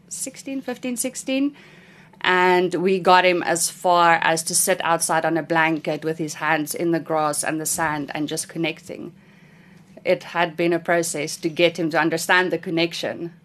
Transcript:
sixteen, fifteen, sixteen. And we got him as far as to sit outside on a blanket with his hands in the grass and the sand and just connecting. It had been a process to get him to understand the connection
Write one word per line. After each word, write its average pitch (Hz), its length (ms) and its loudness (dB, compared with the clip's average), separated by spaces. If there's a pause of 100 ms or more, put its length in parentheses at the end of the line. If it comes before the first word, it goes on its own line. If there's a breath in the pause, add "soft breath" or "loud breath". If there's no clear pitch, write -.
sixteen, 269 520 -10
fifteen, 247 360 -8
sixteen. 269 580 -4 (680 soft breath)
And 180 540 4
we 185 240 2
got 180 260 6
him 175 180 4
as - 260 0
far 170 520 4
as 165 220 2
to 180 120 -4
sit - 280 0
outside 165 400 0
on 160 140 0
a 156 60 -2
blanket 160 600 0
with 160 140 -4
his 151 180 -6
hands 151 380 -2
in 170 180 -2
the 160 80 0
grass 151 440 -2
and 156 180 -4
the 156 40 -8
sand 151 480 -4
and 151 140 -4
just 160 220 -8
connecting. - 640 -8 (880 soft breath)
It 175 200 0
had 170 340 -2
been 170 160 2
a 165 60 0
process 170 580 -2
to 170 120 -6
get 170 280 2
him 160 140 -2
to 160 80 0
understand 170 520 2
the 170 60 0
connection 165 760 -4 (120)